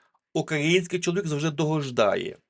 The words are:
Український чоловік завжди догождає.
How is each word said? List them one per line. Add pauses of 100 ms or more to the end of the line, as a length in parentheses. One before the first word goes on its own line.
(340)
Український
чоловік
завжди
догождає. (120)